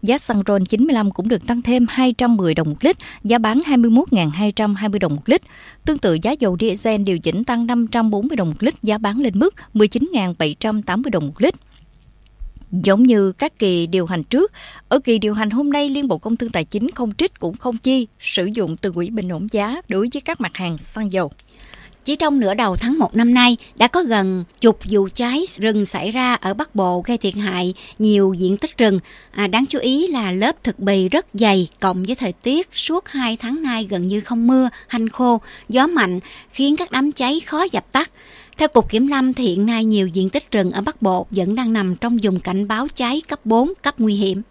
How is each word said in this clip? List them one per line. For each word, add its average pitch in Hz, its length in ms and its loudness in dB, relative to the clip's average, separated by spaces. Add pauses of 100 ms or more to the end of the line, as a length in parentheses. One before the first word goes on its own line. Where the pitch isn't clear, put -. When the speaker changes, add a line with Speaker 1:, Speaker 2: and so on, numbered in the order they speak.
Speaker 1:
Giá 233 160 2
xăng 208 280 -2
ron 202 180 2
chín 220 200 2
mươi 311 100 2
lăm 214 160 2
cũng 185 180 -4
được 233 180 0
tăng 240 160 -2
thêm 240 260 2
hai 254 240 2
trăm 240 240 2
mười 175 180 2
đồng 160 140 0
một 147 120 -4
lít, 349 160 4 (280)
giá 226 140 4
bán 226 280 2
hai 285 100 2
mươi 233 140 6
mốt 254 220 4
ngàn 175 180 2
hai 196 220 -2
trăm 208 220 0
hai 202 140 -4
mươi 202 100 -2
đồng 185 160 0
một - 140 -8
lít. 285 140 4 (420)
Tương - 140 0
tự, 170 240 2
giá 208 80 0
dầu 226 300 0
diesel 214 420 0
điều 190 160 0
chỉnh 170 260 -2
tăng 233 220 -2
năm 233 200 0
trăm 226 240 0
bốn 214 180 -2
mươi 311 80 -4
đồng 185 120 0
một 151 140 -6
lít, 240 200 2
giá 208 160 0
bán 214 220 -2
lên 247 180 0
mức 320 160 2 (200)
mười 214 140 4
chín 254 240 -2
ngàn 185 260 0
bảy 151 220 -2
trăm 214 220 -2
tám 190 200 -2
mươi 285 80 -4
đồng 156 160 0
một 143 140 -6
lít. 302 140 2 (1160)
Giống 196 300 4
như 208 300 4
các - 260 -6
kỳ 180 280 0
điều 175 200 -2
hành 170 160 -4
trước, 330 300 0 (360)
ở 254 100 2
kỳ 233 200 2
điều 208 160 -2
hành 214 160 -2
hôm 277 220 0
nay, 285 160 0
Liên 277 200 -2
bộ 170 100 -2
Công 220 180 -4
thương 233 140 -6
Tài 170 140 -2
chính 214 260 -4
không 226 240 -6
trích - 260 -4
cũng 175 160 -6
không 247 200 -6
chi, 262 300 0 (140)
sử - 240 -4
dụng 190 320 -4
từ 190 160 -4
quỹ 175 180 -4
bình 214 180 -6
ổn 180 220 -6
giá 220 380 -2
đối 202 240 0
với 285 80 -6
các 330 200 -6
mặt 190 160 -6
hàng 170 220 -4
xăng 208 340 -6
dầu. 185 200 -2 (720)
Speaker 2:
Chỉ 294 120 -2
trong 285 240 2
nửa 196 140 2
đầu 208 220 0
tháng 254 220 0
một 247 180 0
năm 233 180 4
nay, 247 220 6 (200)
đã 240 120 4
có 349 140 0
gần 190 420 0 (160)
chục 226 240 4
vụ 196 300 2
cháy 254 320 -2 (120)
rừng 208 280 0
xảy 190 240 -6
ra 247 240 0
ở 196 200 -4
Bắc 262 200 -8
Bộ, 180 320 0
gây 240 120 -2
thiệt 190 160 -2
hại 185 400 -4 (240)
nhiều 202 340 4
diện 185 240 0
tích - 220 -8
rừng. 208 200 4 (320)
À, 202 160 -4
đáng 220 200 0
chú 285 120 -4
ý 277 280 0
là 233 260 -4
lớp 214 320 -2
thực 214 140 -4
bì 190 300 2
rất 294 260 0
dày, 196 340 2 (120)
cộng 185 240 0
với 220 100 -2
thời 214 180 -4
tiết 294 420 -2
suốt - 340 -4
hai 240 280 -2
tháng 254 260 -6
nay 233 280 -4
gần 180 180 -2
như 208 120 0
không 233 260 0
mưa, 262 220 4 (200)
hanh 226 200 -2
khô, 240 320 2 (280)
gió 254 180 4
mạnh, 202 340 0 (300)
khiến 285 260 2
các 349 140 -6
đám 277 220 0
cháy 277 280 -2
khó 330 320 -2
dập - 200 -6
tắt. 277 180 0 (460)
Theo 311 120 2
Cục - 220 4
Kiểm 226 160 2
lâm, 262 280 0
thì 254 100 -4
hiện 196 220 2
nay 226 180 0
nhiều 208 240 2
diện 185 220 0
tích - 200 -4
rừng 190 220 0
ở 190 80 -4
Bắc 302 220 -6
Bộ 185 280 0
vẫn 196 240 -2
đang 233 180 -2
nằm 190 240 0
trong 233 260 0
vùng 185 180 0
cảnh 190 280 -4
báo 220 260 -4
cháy 262 340 -2
cấp 294 160 -8
bốn, 233 280 2 (100)
cấp 285 160 -4
nguy 214 160 2
hiểm. 196 360 -2